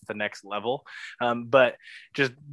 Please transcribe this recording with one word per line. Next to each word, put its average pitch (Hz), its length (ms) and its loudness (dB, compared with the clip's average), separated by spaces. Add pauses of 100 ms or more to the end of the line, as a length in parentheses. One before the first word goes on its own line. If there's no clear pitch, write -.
at - 60 -20
the 107 80 -6
next 104 280 -6
level. 104 400 -4 (380)
Um, 120 240 0
but 123 300 6 (400)
just 135 160 2 (220)